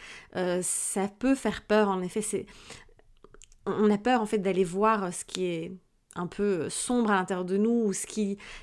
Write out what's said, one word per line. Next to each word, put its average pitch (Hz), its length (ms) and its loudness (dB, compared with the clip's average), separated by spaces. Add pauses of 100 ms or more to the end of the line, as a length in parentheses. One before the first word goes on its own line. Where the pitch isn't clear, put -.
(360)
euh, 180 280 0
ça - 440 -2
peut 254 280 0
faire 214 280 -2
peur, 214 260 4
en 381 120 0
effet. 180 220 -4
C'est, - 240 -4 (1200)
on, 202 40 2
on 208 200 4
a 208 80 2
peur, 247 220 2
en 214 40 -2
fait, 214 140 0
d'aller 190 240 2
voir 190 500 0
ce - 100 -10
qui 185 220 -4
est 170 260 -4 (440)
un 175 100 -4
peu, - 180 -4
euh, 185 280 0
sombre 240 400 2
à 202 40 4
l'intérieur 185 300 0
de 190 120 0
nous, 233 280 2
ou 196 80 0
ce - 140 -8
qui 202 320 -4 (240)